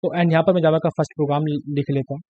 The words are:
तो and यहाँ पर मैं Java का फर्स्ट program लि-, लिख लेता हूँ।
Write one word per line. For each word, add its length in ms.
तो 200
and 100
यहाँ 120
पर 100
मैं 80
Java 220
का 60
फर्स्ट 260
program 300
लि-, 240
लिख 200
लेता 240
हूँ। 160